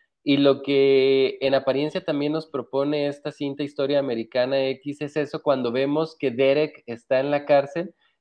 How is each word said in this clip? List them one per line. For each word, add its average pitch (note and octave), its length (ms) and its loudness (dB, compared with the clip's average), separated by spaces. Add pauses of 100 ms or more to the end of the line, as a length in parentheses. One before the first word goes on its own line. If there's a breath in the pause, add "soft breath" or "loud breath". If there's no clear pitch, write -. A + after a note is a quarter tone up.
(240)
y C#3 140 2
lo C#3 260 4
que C3+ 760 4
en C3+ 120 2
apariencia C#3 520 -2
también D3 280 -2
nos D#3+ 140 -6
propone C#3+ 600 -4
esta C#3+ 240 -8
cinta C#3+ 320 -6
Historia C#3+ 360 -2
Americana C3 720 -2
X C#3 320 -8
es D3 160 -6
eso, D3+ 260 -4
cuando B2+ 300 0
vemos C#3+ 440 -2
que C3+ 140 -2
Derek C#3 540 0
está A#2+ 340 -4
en C#3+ 120 -2
la C#3+ 140 -2
cárcel D3 480 0 (280)